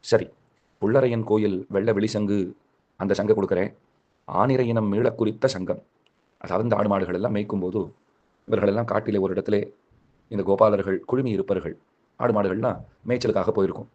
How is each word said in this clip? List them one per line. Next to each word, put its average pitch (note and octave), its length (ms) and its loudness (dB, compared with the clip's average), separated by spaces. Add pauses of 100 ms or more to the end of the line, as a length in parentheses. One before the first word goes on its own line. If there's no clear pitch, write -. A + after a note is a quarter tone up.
சரி, G#2+ 240 2 (540)
புள்ளரையன் A#2 500 2
கோயில் G#2 260 2 (100)
வெள்ளை G2 300 0
வெளிசங்கு, G#2 420 0 (600)
அந்த G2 140 0
சங்கை G#2 200 2
கொடுக்குறேன். G2 340 0 (600)
ஆனிரையினம் B2 600 2
மீள A2+ 180 2 (100)
குறித்த G#2+ 300 0
சங்கம், F#2 320 -4 (600)
அதாவது F2+ 260 -2
இந்த G#2+ 120 2
ஆடு G#2 120 0
மாடுகள் F2+ 280 0
எல்லாம் G#2 180 -2
மேய்க்கும் G#2 280 -4
போது F#2 160 -4 (680)
இவர்கள் G2+ 220 2
எல்லாம் A#2 200 -2
காட்டிலே G#2 340 0
ஒரு F#2 100 0
இடத்துல G2+ 220 0 (760)
இந்த G2+ 120 -4
கோபாலர்கள் G2 560 4 (120)
குழுமி B2+ 200 0
இருப்பார்கள். F#2+ 440 -2 (460)
ஆடு A#2+ 140 2
மாடுகள்லாம் G2+ 440 0 (300)
மேய்ச்சலுக்காக A2 480 0
போயிருக்கும். G2 380 -2